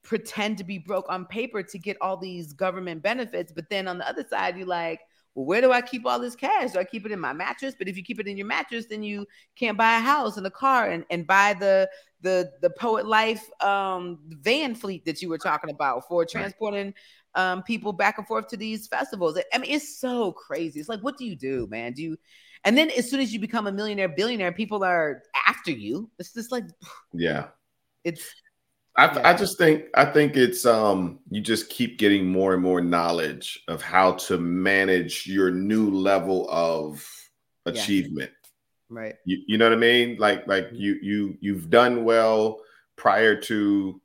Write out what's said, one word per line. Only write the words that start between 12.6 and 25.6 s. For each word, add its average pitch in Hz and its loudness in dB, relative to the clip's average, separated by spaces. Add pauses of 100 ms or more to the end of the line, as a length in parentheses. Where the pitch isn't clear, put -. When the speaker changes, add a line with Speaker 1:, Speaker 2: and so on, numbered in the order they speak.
Speaker 1:
the 175 4
Poet 214 -2
Life, 220 2 (140)
um, 185 -2 (100)
van 226 -2
fleet 196 -10
that 160 -6
you 180 -8
were 160 -4
talking 156 -2
about 135 -4
for 175 2
Speaker 2:
Right. 165 0
Speaker 1:
transporting, 202 -6 (400)
um, 185 0
people 220 -6
back 202 0
and 202 -12
forth 220 -4
to 233 -10
these 220 -8
festivals. 175 -4 (140)
I - 0
mean, 254 -6
it's 285 -4
so 240 -2
crazy. 151 -8
It's 151 -12
like, 110 -8
what 262 -8
do 254 -10
you 196 -8
do, 131 -6
man? 117 -8
Do 139 -10
you, 160 -8 (480)
and 220 6
then 320 4
as 240 -2
soon 269 0
as 240 0
you 226 -6
become 214 -4
a 196 -2
millionaire, 202 -2
billionaire, 190 -2
people 208 -4
are 165 0 (240)
after - 0